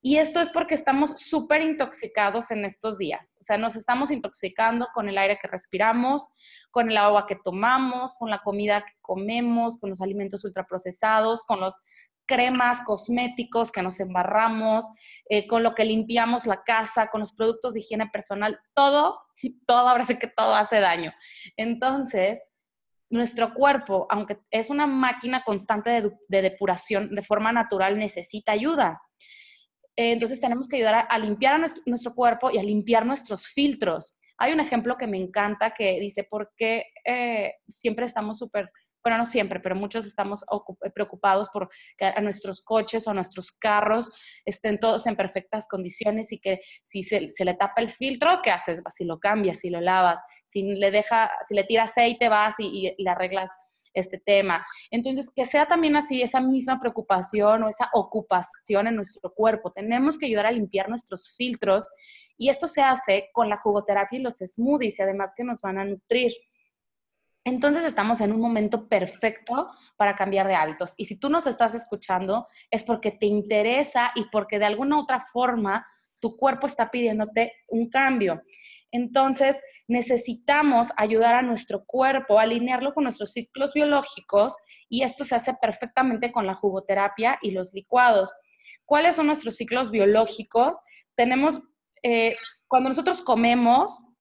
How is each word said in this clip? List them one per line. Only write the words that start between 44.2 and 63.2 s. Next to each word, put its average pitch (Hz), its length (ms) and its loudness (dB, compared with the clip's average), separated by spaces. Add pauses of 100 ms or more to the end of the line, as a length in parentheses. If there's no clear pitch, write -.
estén 208 380 -4
todos 226 260 0
en 214 80 -2
perfectas 196 540 -6
condiciones 208 640 -4
y - 80 -14
que 190 180 -2 (240)
si 196 180 -10
se, 185 280 -4
se - 160 -4
le 180 80 0
tapa 202 280 0
el 226 80 -4
filtro, 277 540 0
¿qué 214 80 2
haces? 175 320 -4
Vas - 160 -16
y 180 60 -6
lo 165 120 -6
cambias, 202 460 0
y 180 60 -6
lo 175 100 -4
lavas. 175 400 4 (260)
Si 196 300 -4
le 196 160 2
deja, 214 400 2 (160)
si - 80 -4
le 196 80 2
tira 226 200 2
aceite, 233 440 2
vas 214 320 4
y, 214 60 -4
y, 190 320 -6
y 202 40 -8
le 185 100 -2
arreglas 185 380 -4 (440)
este 185 240 -6
tema". 196 500 2 (240)
Entonces, 262 420 -4
que 254 120 -2
sea 294 220 4
también 320 280 2
así 294 260 0
esa 247 200 0
misma 262 400 0
preocupación 208 840 2
o 214 60 0
esa 226 240 -4
ocupación 208 920 0
en 233 100 -2
nuestro 185 360 -10
cuerpo. 220 380 2
Tenemos 247 460 0
que 311 80 -6
ayudar 214 220 0
a 226 40 2
limpiar 196 380 -2
nuestros - 480 -12
filtros 220 520 0 (480)
y 254 120 0
esto 277 180 -2
se 302 140 0
hace 254 500 2